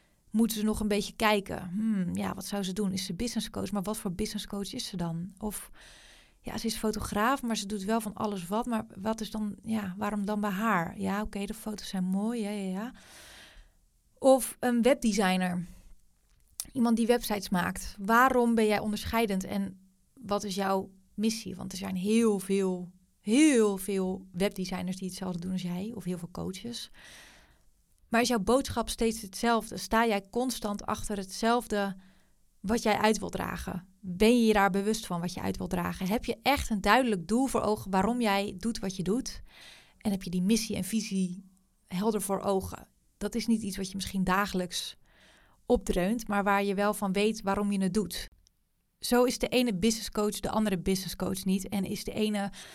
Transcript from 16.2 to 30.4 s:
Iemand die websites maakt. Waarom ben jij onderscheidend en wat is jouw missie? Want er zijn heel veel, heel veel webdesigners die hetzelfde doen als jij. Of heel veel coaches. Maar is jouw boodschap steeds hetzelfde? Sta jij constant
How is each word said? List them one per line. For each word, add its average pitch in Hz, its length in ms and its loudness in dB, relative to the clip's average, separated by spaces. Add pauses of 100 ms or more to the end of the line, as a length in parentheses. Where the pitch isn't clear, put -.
Iemand 233 260 2
die 226 100 2
websites 226 420 2
maakt. 180 500 -2
Waarom 240 560 4
ben 220 100 4
jij 208 140 4
onderscheidend 214 640 0
en 196 420 -4 (400)
wat 202 180 -2
is 196 120 -6
jouw 196 360 0 (220)
missie? 220 420 -2
Want - 160 -10
er - 60 -10
zijn 190 180 -6
heel 208 440 4
veel, 185 520 0 (280)
heel 226 580 6
veel 190 540 -2
webdesigners 185 640 -2
die 185 100 -8
hetzelfde 180 320 -6
doen 180 120 -6
als 185 100 -2
jij. 185 340 -6
Of 190 80 -10
heel 175 140 -4
veel 170 140 -10
coaches. 190 600 -8 (1200)
Maar 226 120 4
is 240 60 2
jouw 240 120 2
boodschap 226 500 2
steeds 226 320 -2
hetzelfde? 220 560 0
Sta 226 300 2
jij 202 220 0
constant 233 560 -4